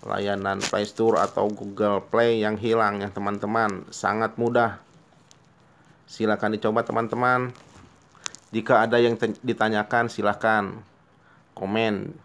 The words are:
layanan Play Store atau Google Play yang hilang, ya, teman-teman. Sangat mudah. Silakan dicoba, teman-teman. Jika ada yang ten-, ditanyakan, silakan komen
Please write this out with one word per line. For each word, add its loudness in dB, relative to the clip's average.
layanan -2
Play -2
Store 2
atau 0
Google -2
Play 2
yang -2
hilang, 0
ya, -10
teman-teman. -2
Sangat -2
mudah. 0
Silakan 0
dicoba, 0
teman-teman. 0
Jika 4
ada 4
yang 4
ten-, -2
ditanyakan, 0
silakan 0
komen -2